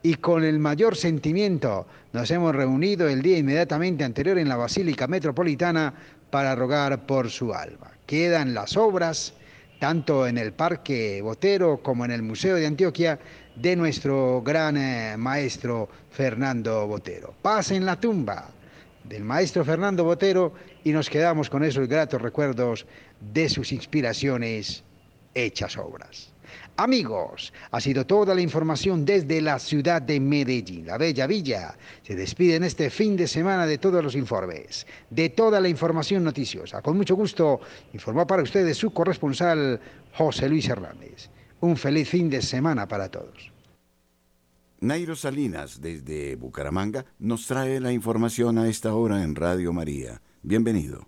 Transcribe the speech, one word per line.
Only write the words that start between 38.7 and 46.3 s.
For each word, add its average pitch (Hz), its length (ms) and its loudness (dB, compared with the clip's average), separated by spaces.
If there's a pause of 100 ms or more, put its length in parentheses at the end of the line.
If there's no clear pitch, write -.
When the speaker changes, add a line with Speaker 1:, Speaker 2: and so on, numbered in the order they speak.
Speaker 1:
su 214 140 -2
corresponsal 156 840 2 (360)
José 143 340 0
Luis 147 200 2
Hernández. - 600 -8 (320)
Un 170 160 4
feliz 143 320 0
fin 175 220 2
de 135 100 0
semana 131 480 0
para 98 220 -4
todos. - 420 -16 (1300)
Speaker 2:
Nairo 160 340 -2
Salinas, 113 680 -6
desde 73 540 -8